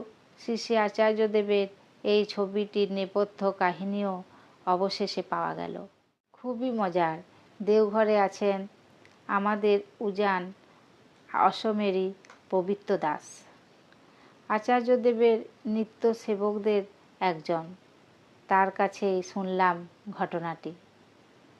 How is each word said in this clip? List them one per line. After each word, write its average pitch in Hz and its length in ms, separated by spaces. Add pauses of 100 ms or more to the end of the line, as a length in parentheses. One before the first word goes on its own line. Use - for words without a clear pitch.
(380)
শ্রী 233 180
শ্রী 226 200
আচার্যদেবের 208 920 (340)
এই 208 220
ছবিটির 202 680
নেপথ্য 196 600
কাহিনীও 190 720 (440)
অবশেষে 185 560
পাওয়া 170 320
গেল। 170 320 (460)
খুবই 247 380
মজার। 175 480 (440)
দেওঘরে 214 560
আছেন 196 480 (600)
আমাদের 208 540 (200)
উজান 196 520 (800)
অসমেরই 196 800 (380)
পবিত্র 190 480
দাস, - 460 (1040)
আচার্যদেবের 233 920 (260)
নিত্য 220 480
সেবকদের 208 680 (380)
একজন। 165 440 (840)
তার 190 220
কাছেই 196 520
শুনলাম 185 640 (220)
ঘটনাটি। 170 640 (880)